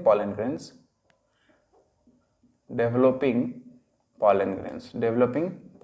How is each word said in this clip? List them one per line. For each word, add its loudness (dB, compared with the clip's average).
pollen 2
grains, -6
developing 2
pollen 2
grains, -14
developing 0